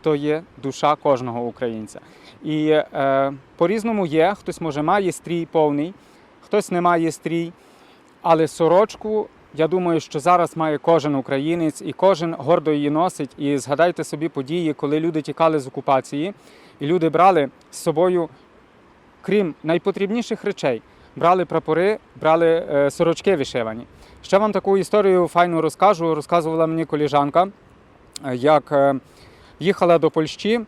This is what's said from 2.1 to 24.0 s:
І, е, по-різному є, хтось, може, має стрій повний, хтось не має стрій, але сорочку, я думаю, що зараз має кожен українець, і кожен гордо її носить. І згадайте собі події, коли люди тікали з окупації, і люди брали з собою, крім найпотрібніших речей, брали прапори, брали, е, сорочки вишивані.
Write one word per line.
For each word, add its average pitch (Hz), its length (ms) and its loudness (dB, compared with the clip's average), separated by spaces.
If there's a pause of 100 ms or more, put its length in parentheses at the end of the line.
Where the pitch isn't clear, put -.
І, 151 240 -2
е, 139 640 0 (240)
по-різному 208 480 0
є, 160 340 2
хтось, - 220 -10
може, 151 200 -4
має 185 300 0
стрій 165 400 -8
повний, 151 420 0 (480)
хтось - 300 -2
не 175 100 -2
має 165 300 2
стрій, 170 420 -6 (680)
але 160 260 2
сорочку, 208 800 0 (260)
я 156 140 0
думаю, 175 320 0
що - 200 -8
зараз 170 380 2
має 156 200 -2
кожен 151 380 2
українець, 147 680 -2
і 151 120 -8
кожен 170 440 0
гордо 151 340 0
її 147 180 0
носить. 156 480 -2
І 143 200 -2
згадайте 151 460 0
собі 156 260 -8
події, 151 440 -4
коли 151 260 -2
люди 160 220 -2
тікали 156 380 0
з 127 80 -8
окупації, 143 680 -4 (460)
і 143 60 -6
люди 165 240 0
брали 160 400 4 (220)
з - 60 -18
собою, 170 520 0 (920)
крім 185 420 -2
найпотрібніших 196 800 -4
речей, 143 380 -4 (340)
брали 170 300 2
прапори, 165 540 -2 (220)
брали, 165 500 2
е, 143 200 2
сорочки 170 440 0
вишивані. 120 500 -6 (380)